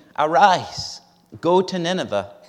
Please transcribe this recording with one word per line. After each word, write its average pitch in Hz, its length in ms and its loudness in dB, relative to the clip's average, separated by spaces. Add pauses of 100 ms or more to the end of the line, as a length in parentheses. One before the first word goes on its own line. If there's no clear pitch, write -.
(160)
"Arise, 165 840 0 (400)
go 180 200 4
to 185 160 -6
Nineveh, 151 560 -4 (160)